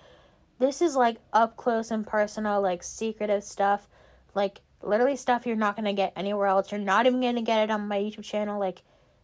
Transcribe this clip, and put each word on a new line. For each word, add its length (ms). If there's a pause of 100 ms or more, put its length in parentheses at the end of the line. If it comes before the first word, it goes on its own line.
(580)
this 220
is, 160
like, 220 (140)
up 240
close 340
and 160
personal, 560
like, 200
secretive 600
stuff. 420 (480)
Like, 280 (200)
literally 340
stuff 300
you're 100
not 200
gonna 160
get 240
anywhere 300
else. 260
You're 80
not 260
even 140
gonna 220
get 200
it 80
on 160
my 120
YouTube 260
channel. 340
Like, 240 (420)